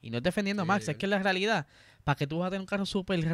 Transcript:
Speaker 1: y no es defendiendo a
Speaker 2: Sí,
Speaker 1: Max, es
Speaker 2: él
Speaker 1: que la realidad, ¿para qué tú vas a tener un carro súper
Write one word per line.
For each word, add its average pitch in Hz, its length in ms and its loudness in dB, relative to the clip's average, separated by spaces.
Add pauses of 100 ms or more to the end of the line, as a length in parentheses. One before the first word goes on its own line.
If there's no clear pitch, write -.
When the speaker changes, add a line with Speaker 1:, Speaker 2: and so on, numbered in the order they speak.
Speaker 1:
y 110 100 -12
no 117 80 -2
es 120 40 -2
defendiendo 196 400 0
a - 20 0
Speaker 2:
Sí, 165 40 0
Speaker 1:
Max, 196 160 2
es - 60 -2
Speaker 2:
él 147 60 -2
Speaker 1:
que 202 120 -4
la 202 100 2
realidad, 190 480 2 (380)
¿para 143 120 2
qué 147 100 -2
tú 160 120 -4
vas 180 100 0
a - 20 -2
tener 190 100 -4
un 190 60 -8
carro 196 200 -2
súper 190 340 0 (140)